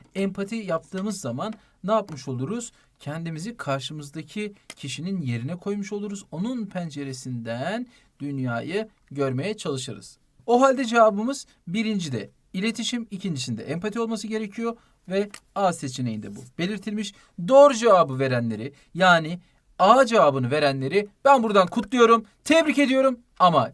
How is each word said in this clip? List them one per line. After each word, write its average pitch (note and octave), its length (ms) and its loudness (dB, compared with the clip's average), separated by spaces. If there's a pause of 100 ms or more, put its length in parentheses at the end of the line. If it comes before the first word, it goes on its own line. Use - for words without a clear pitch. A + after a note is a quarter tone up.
(140)
empati G3 420 -6
yaptığımız F#3+ 640 -6
zaman D3 340 -8 (300)
ne G3 80 -2
yapmış G3+ 360 -4
oluruz? D3 440 -6 (280)
Kendimizi E3 560 -10
karşımızdaki D3+ 960 -10 (240)
kişinin E3 460 -8
yerine B2 340 -6
koymuş G3+ 360 -8
oluruz. G3+ 380 -8
Onun A3 360 -6
penceresinden C#3 1200 -8 (340)
dünyayı C#3 680 -6 (220)
görmeye C#3 460 -4
çalışırız. - 640 -10 (280)
O A#3+ 140 4
halde C4+ 240 4
cevabımız A3+ 600 2 (220)
birincide F3+ 600 -4 (220)
iletişim, A3+ 580 -6
ikincisinde C3 540 -6
empati G#3 360 -6
olması A3+ 260 -6
gerekiyor A3 500 -6 (320)
ve G3 220 -2 (240)
A F#3+ 180 2
seçeneğinde A2+ 640 -8
bu C3 40 -16 (180)
belirtilmiş. G#3 560 -6 (340)
Doğru C#4 260 10
cevabı F3+ 440 4
verenleri, A#2+ 540 -2 (220)
yani E3+ 460 2 (380)
A A#3 280 8
cevabını C#3+ 440 4
verenleri D3 580 0 (160)
ben C4+ 180 8
buradan G3+ 240 4
kutluyorum, A#3 580 4 (200)
tebrik D#4 340 4
ediyorum. C4 400 2 (200)
Ama D#3 360 4